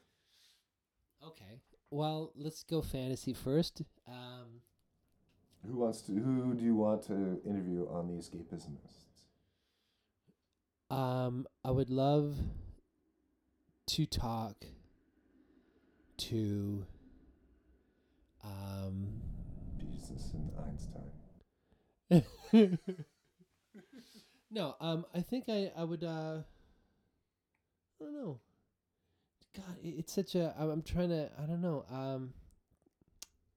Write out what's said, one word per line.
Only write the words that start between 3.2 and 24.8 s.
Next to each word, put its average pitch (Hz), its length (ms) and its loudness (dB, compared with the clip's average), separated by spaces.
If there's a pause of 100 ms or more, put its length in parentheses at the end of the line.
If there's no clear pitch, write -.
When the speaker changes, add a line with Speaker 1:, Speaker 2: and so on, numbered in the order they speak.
Speaker 1:
first. 151 480 2 (260)
Um, 123 540 -16 (1040)
Speaker 2:
Who 123 80 -4
wants 113 280 2
to, 101 100 -4
who 127 420 2
do 117 80 -2
you 117 120 8
want 107 280 4
to 95 420 0
interview 90 440 0
on 87 180 -2
the 87 60 -4
Escapist 85 560 -10
Mists? - 340 -16 (1900)
Speaker 1:
Um, 127 560 0 (200)
I 131 60 2
would 127 180 4
love 143 480 4 (1500)
to 151 180 2
talk 113 600 -2 (1500)
to, 101 680 0 (1600)
um, 98 800 -6 (560)
Speaker 2:
Jesus - 560 -6
and - 160 -2 (160)
Einstein. - 460 -8 (1700)
Speaker 1:
<laughs> - 0 - (1700)
No, 175 300 -2
um, 165 340 0